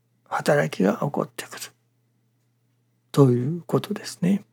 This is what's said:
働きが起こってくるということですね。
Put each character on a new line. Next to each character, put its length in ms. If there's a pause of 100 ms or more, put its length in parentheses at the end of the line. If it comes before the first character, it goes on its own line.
(280)
働 460
き 80
が 200
起 80
こ 120
っ 60
て 160
く 120
る 40 (1500)
と 180
い 280
う 80
こ 160
と 100
で 140
す 160
ね。 300